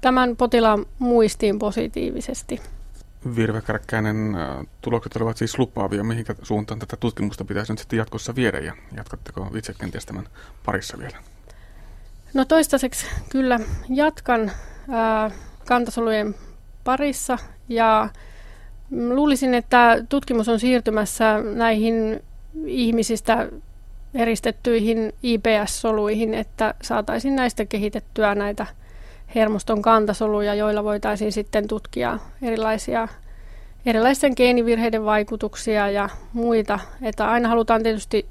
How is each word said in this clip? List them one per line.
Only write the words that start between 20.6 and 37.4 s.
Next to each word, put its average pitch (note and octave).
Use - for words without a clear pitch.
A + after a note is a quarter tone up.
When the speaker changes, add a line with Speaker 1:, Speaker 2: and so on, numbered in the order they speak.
Speaker 1:
siirtymässä A3
näihin A3+
ihmisistä A#3
eristettyihin A3+
I A#3
P G3+
S-soluihin, G#3+
että A3
saataisiin A3+
näistä B3
kehitettyä G#3
näitä G3+
hermoston G#3+
kantasoluja, G#3
joilla G#3
voitaisiin G#3
sitten G#3
tutkia A#3+
erilaisia, A3+
erilaisten B3+
geenivirheiden A#3
vaikutuksia G#3
ja G3+
muita. A3+
Että G#3+
aina A#3+